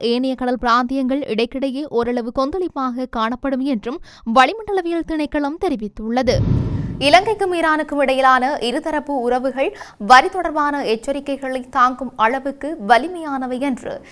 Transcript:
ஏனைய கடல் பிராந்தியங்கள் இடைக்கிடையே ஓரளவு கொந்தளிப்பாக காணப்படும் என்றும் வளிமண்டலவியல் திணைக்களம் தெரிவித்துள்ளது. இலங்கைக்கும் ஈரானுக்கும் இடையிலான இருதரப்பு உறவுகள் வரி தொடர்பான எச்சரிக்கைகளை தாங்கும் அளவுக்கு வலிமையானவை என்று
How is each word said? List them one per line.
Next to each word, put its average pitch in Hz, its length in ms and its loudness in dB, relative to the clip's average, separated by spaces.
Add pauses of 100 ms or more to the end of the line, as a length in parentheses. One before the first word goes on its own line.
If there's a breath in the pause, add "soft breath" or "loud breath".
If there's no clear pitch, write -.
ஏனைய 254 300 0
கடல் 254 260 -2
பிராந்தியங்கள் 254 640 0
இடைக்கிடையே 247 640 -2
ஓரளவு 240 460 -2
கொந்தளிப்பாக 269 760 -4
காணப்படும் 254 560 -2
என்றும் 269 340 -4 (340 loud breath)
வளிமண்டலவியல் 339 720 2
திணைக்களம் 302 540 -4
தெரிவித்துள்ளது. 233 800 -2 (600 loud breath)
இலங்கைக்கும் 370 560 4
ஈரானுக்கும் 311 480 0
இடையிலான 262 580 4
இருதரப்பு 285 600 -2
உறவுகள் 247 500 -2 (280 loud breath)
வரி 254 300 6
தொடர்பான 302 580 -2
எச்சரிக்கைகளை 269 800 -4
தாங்கும் 254 480 0
அளவுக்கு 269 540 -2 (180)
வலிமையானவை 262 720 2
என்று 277 340 -4 (180 loud breath)